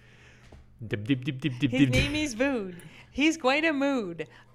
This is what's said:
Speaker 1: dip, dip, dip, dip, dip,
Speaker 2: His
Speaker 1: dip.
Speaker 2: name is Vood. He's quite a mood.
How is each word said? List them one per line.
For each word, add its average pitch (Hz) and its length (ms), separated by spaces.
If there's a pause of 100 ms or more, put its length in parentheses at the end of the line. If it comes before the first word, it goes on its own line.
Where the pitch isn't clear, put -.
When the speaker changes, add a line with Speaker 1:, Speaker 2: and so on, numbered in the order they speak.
(880)
Speaker 1:
dip, 104 180
dip, 127 200
dip, 131 160
dip, 131 180
dip, 131 120
Speaker 2:
His 247 100
Speaker 1:
dip. 139 100
Speaker 2:
name 277 240
is 302 200
Vood. 214 420 (340)
He's 302 260
quite 277 280
a 330 80
mood. 233 540 (280)